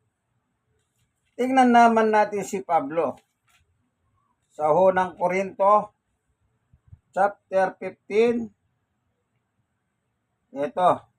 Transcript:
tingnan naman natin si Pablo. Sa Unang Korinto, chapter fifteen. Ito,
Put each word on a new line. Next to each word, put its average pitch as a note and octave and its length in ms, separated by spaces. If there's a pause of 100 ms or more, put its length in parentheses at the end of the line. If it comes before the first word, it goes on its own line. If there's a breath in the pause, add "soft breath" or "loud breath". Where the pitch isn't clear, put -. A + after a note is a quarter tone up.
(1400)
tingnan B3+ 400
naman A3+ 320
natin G#3 320
si F#3+ 240
Pablo. D3+ 560 (1300)
Sa D3+ 240
Unang F#3 480
Korinto, G3 720 (1200)
chapter F#3+ 640
fifteen. A3 720 (2000)
Ito, E3+ 480 (140)